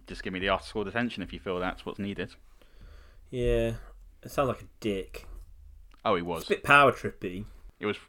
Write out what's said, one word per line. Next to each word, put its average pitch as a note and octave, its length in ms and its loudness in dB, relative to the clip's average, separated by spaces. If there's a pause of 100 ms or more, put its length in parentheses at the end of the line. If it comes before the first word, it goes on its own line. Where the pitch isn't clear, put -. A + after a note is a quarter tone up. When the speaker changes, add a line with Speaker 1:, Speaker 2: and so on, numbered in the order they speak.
Speaker 1:
just - 160 -10
give F#2 100 -4
me F2+ 60 -4
the G2 100 2
after-school G2 340 2
detention A2 380 -2
if F2+ 100 -8
you F2 80 -8
feel F2+ 200 -2
that's - 260 -4
what's - 140 -6
needed. G2 340 -4 (960)
Speaker 2:
Yeah, A#2 460 2 (480)
it B2 80 -14
sounds C#3+ 180 2
like - 120 -4
a - 60 -16 (120)
dick. G2 480 -4 (760)
Speaker 1:
Oh, G2+ 120 4
he E2+ 60 2
was. E2+ 220 -4
Speaker 2:
It's - 80 -10
a - 40 4
bit - 80 -4
power C#3+ 280 10
trippy. G2+ 540 -6 (340)
Speaker 1:
It G#2 60 -6
was G#2 120 0 (120)